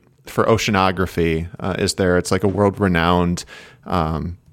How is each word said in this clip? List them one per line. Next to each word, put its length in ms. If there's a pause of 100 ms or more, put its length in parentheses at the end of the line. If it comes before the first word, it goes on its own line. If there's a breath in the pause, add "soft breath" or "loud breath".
(260)
for 200
Oceanography, 1000 (120)
uh, 200
is 160
there. 220
It's, 140
like, 120
a 40
world-renowned, 1000 (400 loud breath)
um, 520 (160)